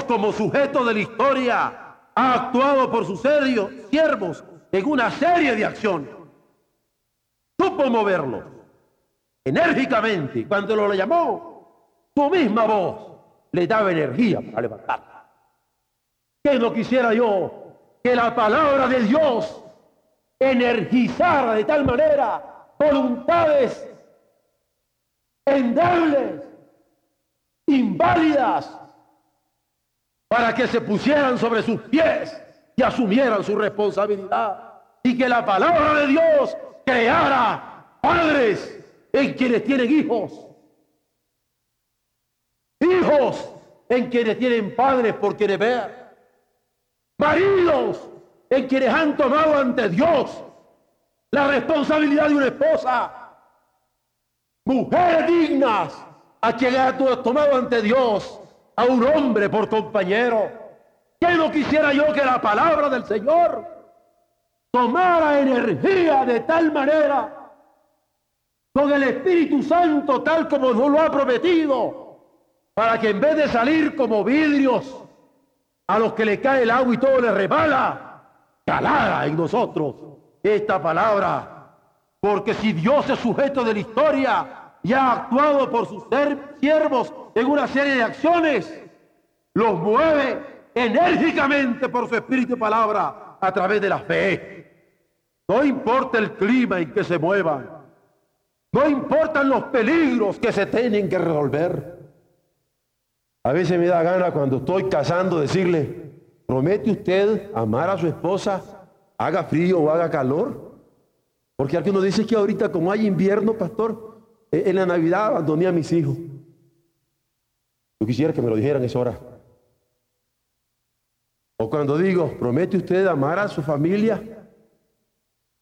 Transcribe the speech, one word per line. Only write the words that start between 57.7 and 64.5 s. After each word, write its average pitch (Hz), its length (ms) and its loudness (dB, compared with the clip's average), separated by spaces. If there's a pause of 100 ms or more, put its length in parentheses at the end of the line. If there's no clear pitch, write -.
Dios 226 600 0 (340)
a 220 80 0
un 247 220 4
hombre 262 440 2
por 220 200 0
compañero. 214 800 0 (680)
¿Qué 349 160 2
no 320 140 2
quisiera 294 440 2
yo 294 200 2
que 285 100 0
la 254 180 0
palabra 285 480 2
del 254 160 -2
Señor 277 600 0 (1080)